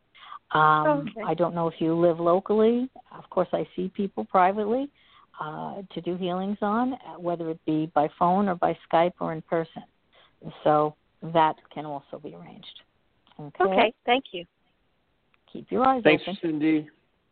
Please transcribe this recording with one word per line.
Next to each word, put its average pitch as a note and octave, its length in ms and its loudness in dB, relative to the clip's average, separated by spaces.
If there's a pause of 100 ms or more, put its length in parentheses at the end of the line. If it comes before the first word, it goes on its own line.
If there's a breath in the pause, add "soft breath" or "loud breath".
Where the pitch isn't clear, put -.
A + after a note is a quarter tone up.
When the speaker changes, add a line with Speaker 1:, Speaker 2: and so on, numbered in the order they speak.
(520 loud breath)
Speaker 1:
Um, D#3 580 4
Speaker 2:
Okay. G#3 160 -12
Speaker 1:
I E3+ 80 -2
don't E3+ 220 -2
know E3 120 0
if D#3+ 120 -4
you E3 160 0
live E3+ 240 2
locally. A3 720 2 (280)
Of - 120 -20
course, F3+ 240 0
I E3 120 -2 (100)
see F#3 200 -4
people G#3 300 -4
privately, G#3 640 2 (500 soft breath)
uh, D#3 420 -10 (120)
to E3 80 -10
do F3 160 -4
healings F#3+ 440 -4
on, A#3 320 0
uh, D#3+ 260 -16
whether E3+ 300 -4
it E3 160 -6
be D#3 300 0
by D3+ 140 2 (100)
phone F#3 280 4
or F3 80 -2
by E3 220 -2 (140)
Skype E3+ 280 2
or E3 140 -6
in D#3 100 -8
person. - 400 -6 (800 soft breath)
So D3+ 320 2 (380)
that D#3 220 4 (180)
can D3+ 120 -10
also D3 360 -12
be D3+ 140 -16
arranged. - 480 -20 (560)
Okay? D3 240 -4
Speaker 2:
Okay, G3 300 2 (120)
thank B3+ 280 0
you. F3 120 -12 (1040)
Speaker 1:
Keep - 200 -14
your G#3+ 120 0
eyes C4 200 2
Speaker 3:
Thanks, D3+ 240 4
Speaker 1:
open. F#3 140 -8
Speaker 3:
Cindy. D#3 480 -2 (420)